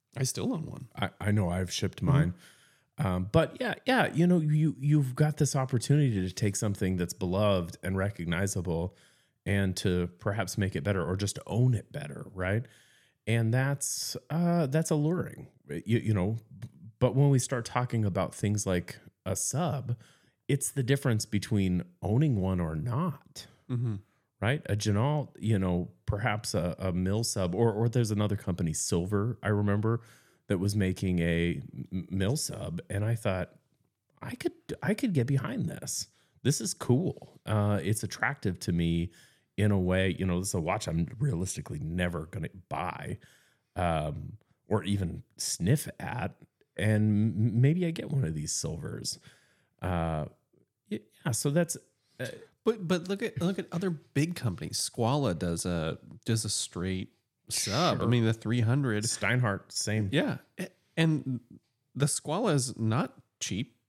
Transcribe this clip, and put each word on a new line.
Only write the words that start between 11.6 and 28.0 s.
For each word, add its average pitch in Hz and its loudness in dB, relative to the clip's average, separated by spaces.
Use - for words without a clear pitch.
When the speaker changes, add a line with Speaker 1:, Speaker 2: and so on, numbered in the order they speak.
Speaker 2:
it - -4
better, 143 -10
right? 95 0
And 113 2
that's, - -2
uh, 170 2
that's 160 0
alluring, 156 -2
you, 113 4
you 110 2
know. 104 2
But 123 4
when 143 6
we 135 6
start 120 -2
talking 123 0
about 95 0
things 104 0
like 90 0
a 98 -2
sub, 135 -2
it's 139 0
the 139 -2
difference 123 2
between 95 2
owning 120 2
one 92 2
or 80 -2
not, 127 -6
Speaker 1:
Mm-hmm. 120 -2
Speaker 2:
right? 135 0
A 104 0
Jeanalt, 113 2
you 107 2
know, 90 2
perhaps 107 -2
a, 90 0
a 92 -2
mill 95 0
sub, 92 0
or, 113 4
or 113 2
there's 113 2